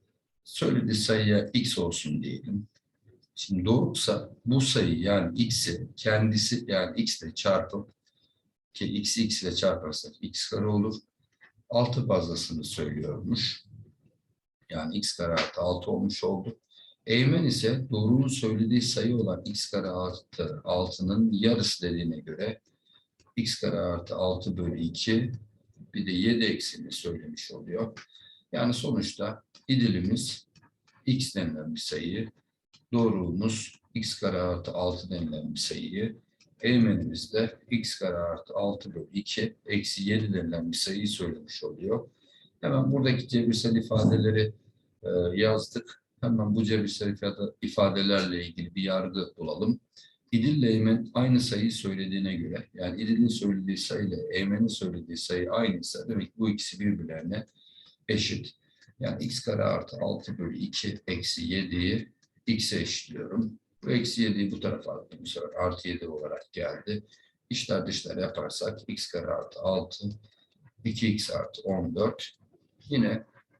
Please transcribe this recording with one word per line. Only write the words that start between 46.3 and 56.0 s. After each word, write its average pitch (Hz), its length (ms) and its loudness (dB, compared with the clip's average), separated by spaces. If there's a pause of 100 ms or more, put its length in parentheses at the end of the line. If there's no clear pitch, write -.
bu 113 100 4
cebirsel 104 480 0
ifade, 101 300 -4 (200)
ifadelerle 95 840 2
ilgili 85 280 -8
bir 95 80 -2
yargı 92 540 -2
bulalım. 85 440 -2 (520)
İdil 127 240 4
ile 120 140 4
Eymen 110 440 4
aynı 123 260 6
sayıyı 110 320 2
söylediğine 95 640 -2
göre, 85 380 -6
yani 90 280 -4
İdil'in 113 260 4
söylediği 95 480 0
sayı 101 320 -2
ile 90 80 -2 (160)
Eymen'in 101 360 2
söylediği 85 480 -4
sayı 90 360 -2
aynıysa 101 560 0